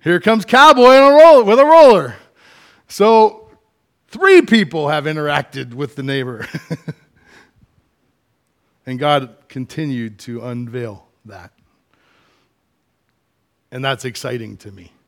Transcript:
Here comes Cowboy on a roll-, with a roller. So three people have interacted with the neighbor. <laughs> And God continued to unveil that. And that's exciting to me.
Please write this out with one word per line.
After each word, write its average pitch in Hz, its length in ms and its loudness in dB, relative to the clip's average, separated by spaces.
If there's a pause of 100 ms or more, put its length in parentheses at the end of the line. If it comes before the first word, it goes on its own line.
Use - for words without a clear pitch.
Here 170 200 -4
comes 220 240 -2
Cowboy 262 500 4
on 277 160 4
a 285 60 2
roll-, 311 260 8
with 214 160 0
a 277 60 4
roller. 247 500 4 (720)
So 220 640 -2 (580)
three 370 360 2
people 165 440 -4
have 151 160 -6
interacted 143 720 -8
with 135 240 -14
the 139 60 -14
neighbor. 131 500 -10
<laughs> 160 40 -14 (2250)
And 127 140 -14
God 139 360 -6 (120)
continued 127 720 -12
to 117 220 -16
unveil 120 680 -16 (180)
that. 95 260 -20 (2250)
And 127 120 -16
that's 135 220 -10
exciting 113 520 -14
to 104 140 -20
me. 92 200 -20 (160)